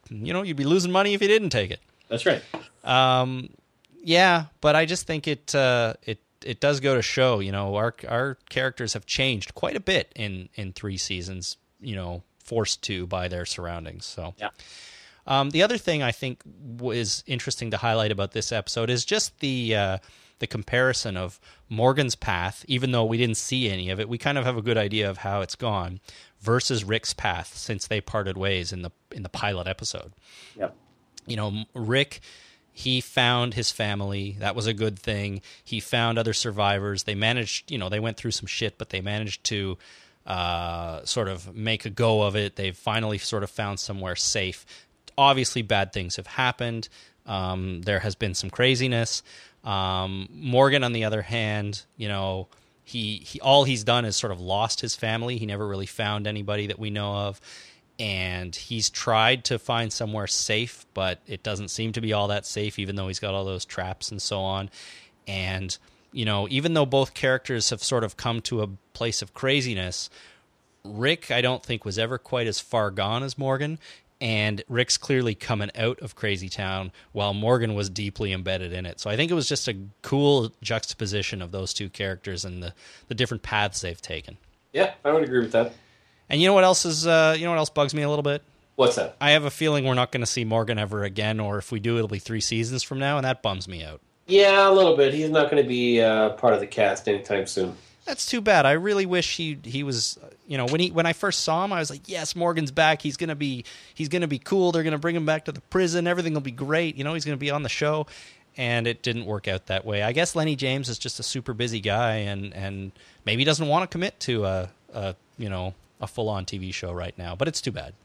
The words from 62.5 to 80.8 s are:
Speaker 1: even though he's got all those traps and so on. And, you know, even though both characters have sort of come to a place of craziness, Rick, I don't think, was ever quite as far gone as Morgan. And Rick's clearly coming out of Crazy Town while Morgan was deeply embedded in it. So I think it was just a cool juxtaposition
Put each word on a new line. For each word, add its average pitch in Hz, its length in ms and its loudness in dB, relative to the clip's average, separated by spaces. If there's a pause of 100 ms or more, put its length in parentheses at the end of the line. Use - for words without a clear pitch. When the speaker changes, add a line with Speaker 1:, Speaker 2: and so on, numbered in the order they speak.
Speaker 1:
even 98 160 -4
though 95 120 -4
he's 95 120 -6
got 98 140 -4
all 98 100 -2
those 95 220 -6
traps - 460 -8
and 104 100 -10
so 101 200 -4
on. 95 280 -2 (580)
And, 95 480 -4 (380)
you - 100 -4
know, 104 260 0
even 143 260 2
though 147 100 4
both 135 300 2
characters 131 560 0
have 110 120 -4
sort 120 200 0
of 101 120 -4
come 117 280 -2
to 117 180 -2
a 107 60 -2 (260)
place 117 300 -4
of 101 100 -16
craziness, 123 760 -2 (720)
Rick, 120 480 -2
I 120 100 2
don't 127 220 0
think, 117 220 -6
was 101 140 -4
ever 117 180 0
quite 120 300 -2
as 104 120 -4
far 107 320 0
gone 104 320 -2
as 135 140 -8
Morgan. 139 420 -2 (400)
And 107 480 0
Rick's 123 300 2
clearly 123 380 0
coming 104 400 -4
out 117 240 -2
of - 160 -12
Crazy 95 340 -4
Town 95 420 -4 (200)
while 101 240 0
Morgan 113 400 2
was 101 140 -2
deeply 98 440 -4
embedded 92 400 -4
in 90 140 -6
it. 82 120 -12
So 104 120 -6
I 107 40 0
think 156 140 0
it 175 60 0
was 147 120 0
just - 200 -2
a 110 100 -4 (240)
cool 139 500 4 (100)
juxtaposition 104 800 -4